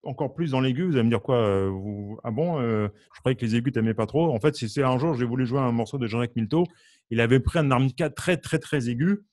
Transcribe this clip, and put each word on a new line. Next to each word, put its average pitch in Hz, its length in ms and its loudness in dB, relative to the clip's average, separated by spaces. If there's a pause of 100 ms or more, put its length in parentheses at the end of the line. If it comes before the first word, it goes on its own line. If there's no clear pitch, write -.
encore 135 300 -6
plus 165 180 -4
dans 131 100 2
l'aigu, 131 240 0
vous 175 80 0
allez 123 100 4
me 117 60 4
dire 113 120 2
quoi, 127 160 2
euh, 98 320 2
vous, 101 540 -8
ah 117 80 -6
bon, 156 280 -2
euh, 107 300 0 (260)
je - 40 -20
croyais 127 160 0
que 117 100 -6
les 110 100 0
aigus, 123 160 0
t'aimais 113 220 0
pas 110 140 0
trop. 160 260 0
En 110 60 -2
fait, 147 160 2
c'est, 113 120 -6
c'est 135 160 -2
un 127 140 2
jour, 156 160 0
j'ai 123 120 0
voulu 123 200 0
jouer 131 140 -2
un 127 120 2
morceau 117 260 -2
de 120 80 -2
Jean-Jacques 117 300 -2
Milteau. 127 300 0 (440)
Il 117 120 2
avait 123 180 6
pris 165 200 0
un 143 120 2
harmonica 135 380 2
très, - 280 -2
très, - 220 -4
très 123 300 -2
aigu 175 440 0